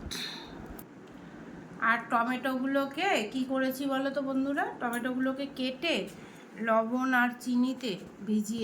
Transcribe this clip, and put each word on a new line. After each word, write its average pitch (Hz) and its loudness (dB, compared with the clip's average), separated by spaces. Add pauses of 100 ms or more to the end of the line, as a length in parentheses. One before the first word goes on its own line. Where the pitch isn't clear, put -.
(1900)
আর 233 6 (140)
টমেটোগুলোকে 262 2 (240)
কি 262 0 (100)
করেছি 262 0 (100)
বলো 269 2
তো 285 2
বন্ধুরা, 277 2 (160)
টমেটোগুলোকে 254 0 (140)
কেটে 262 0 (720)
লবণ 226 4 (120)
আর 247 6 (140)
চিনিতে 254 2 (360)
ভিজিয়ে 214 2